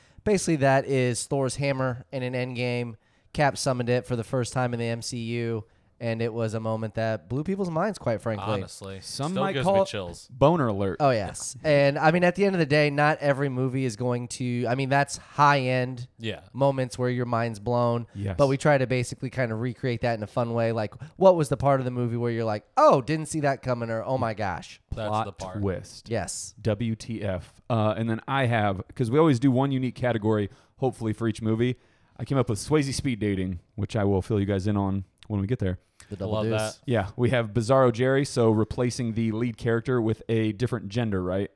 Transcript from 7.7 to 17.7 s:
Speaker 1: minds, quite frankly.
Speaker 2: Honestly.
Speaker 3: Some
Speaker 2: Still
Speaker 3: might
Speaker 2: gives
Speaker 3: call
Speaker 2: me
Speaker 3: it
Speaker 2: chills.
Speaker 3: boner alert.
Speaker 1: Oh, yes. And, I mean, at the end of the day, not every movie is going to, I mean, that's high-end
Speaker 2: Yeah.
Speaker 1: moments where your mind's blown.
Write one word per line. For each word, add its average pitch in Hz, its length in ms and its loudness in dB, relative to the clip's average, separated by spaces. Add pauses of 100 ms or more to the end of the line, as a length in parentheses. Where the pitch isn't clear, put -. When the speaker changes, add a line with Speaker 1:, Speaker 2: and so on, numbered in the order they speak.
Speaker 1:
minds, 180 260 -2
quite 113 240 -2
frankly. 104 320 -4
Speaker 2:
Honestly. 98 480 -8
Speaker 3:
Some 143 300 -6
Speaker 2:
Still 185 120 -2
Speaker 3:
might 190 100 -2
Speaker 2:
gives 135 120 -2
Speaker 3:
call 196 120 4
Speaker 2:
me 196 40 6
Speaker 3:
it 190 60 2
Speaker 2:
chills. 90 440 -8
Speaker 3:
boner 139 360 4
alert. 98 320 -2
Speaker 1:
Oh, 147 100 4
yes. 110 540 -2
And, 143 340 4
I 156 140 6
mean, 175 120 2
at 175 120 2
the 196 100 2
end 196 80 2
of 185 60 0
the 160 80 2
day, 147 240 4
not 147 260 2
every 139 320 0
movie 131 340 -2
is 117 120 -2
going 123 320 -4
to, 120 400 -2
I 120 80 2
mean, 135 140 0
that's 139 280 2
high-end 127 920 2 (120)
Speaker 2:
Yeah. 107 220 -6 (120)
Speaker 1:
moments 131 460 0
where 123 100 0
your 123 160 -2
mind's 117 340 -2
blown. 120 540 0